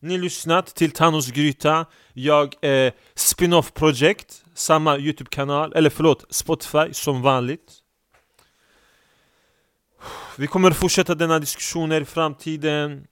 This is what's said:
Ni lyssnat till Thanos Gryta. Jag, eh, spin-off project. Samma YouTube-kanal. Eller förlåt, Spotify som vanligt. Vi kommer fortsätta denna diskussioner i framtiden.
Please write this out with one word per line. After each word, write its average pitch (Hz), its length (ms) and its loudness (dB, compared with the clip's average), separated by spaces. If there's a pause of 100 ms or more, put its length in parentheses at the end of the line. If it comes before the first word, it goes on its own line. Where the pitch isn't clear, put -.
Ni 175 160 -4
lyssnat 175 580 -2
till 160 160 0
Thanos 156 400 0
Gryta. 151 540 0 (280)
Jag, 143 520 0
eh, 131 280 2 (220)
spin-off - 580 0
project. 156 720 0 (100)
Samma 156 440 2
YouTube-kanal. 143 760 -4
Eller 156 160 4
förlåt, 151 400 2
Spotify 160 640 -2
som 135 280 -4
vanligt. 131 520 -2 (2750)
Vi 139 100 -4
kommer 185 240 4
fortsätta 175 440 0
denna 160 240 0
diskussioner 156 640 -4
i 139 40 -8
framtiden. 151 1080 -6